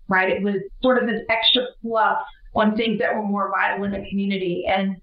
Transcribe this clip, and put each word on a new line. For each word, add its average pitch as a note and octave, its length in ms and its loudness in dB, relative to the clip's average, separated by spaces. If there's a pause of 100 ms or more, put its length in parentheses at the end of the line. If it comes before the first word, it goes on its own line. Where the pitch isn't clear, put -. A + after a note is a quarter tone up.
right? F#3+ 240 2
It F3+ 100 0
was G3+ 140 0 (280)
sort B3+ 200 4
of G#3+ 60 0
this - 200 -2
extra A#3 340 4 (180)
fluff A3 380 2 (360)
on G#3+ 220 4
things A3+ 240 0
that - 120 0
were G#3+ 120 -2
more G3+ 280 -2
vital G3 320 -2
in G3+ 60 -4
the G3 180 -8
community. F#3+ 600 -2
And, F#3+ 340 0